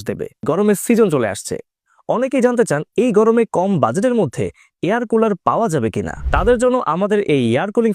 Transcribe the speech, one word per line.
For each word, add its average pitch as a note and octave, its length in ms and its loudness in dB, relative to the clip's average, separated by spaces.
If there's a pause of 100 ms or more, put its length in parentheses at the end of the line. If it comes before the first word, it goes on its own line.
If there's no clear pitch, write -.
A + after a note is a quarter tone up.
দেবে। F2+ 180 -6 (220)
গরমের G3+ 340 2
সিজন A3+ 300 4
চলে A#2+ 200 2
আসছে, - 220 -8 (540)
অনেকেই B3+ 360 0
জানতে A#3+ 240 2
চান D3 120 -2 (220)
এই B3+ 60 2 (100)
গরমে A3+ 240 4 (140)
কম F#3 120 0 (140)
বাজেটের G3+ 360 0
মধ্যে B2 260 -2 (380)
এয়ার A#3 240 -2
কুলার A3 260 0 (140)
পাওয়া E3 260 0
যাবে A2+ 220 0
কিনা। F2 180 -4 (220)
তাদের D#3+ 280 2
জন্য B3+ 120 2 (180)
আমাদের G3+ 260 0 (140)
এই C3+ 80 2 (100)
এয়ার D#3+ 240 0
কুলিং A3+ 200 2